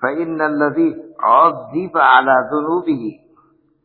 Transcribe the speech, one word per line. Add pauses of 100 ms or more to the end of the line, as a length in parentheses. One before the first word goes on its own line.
فإن
الذي
عذب
على (160)
ذنوبه، (640)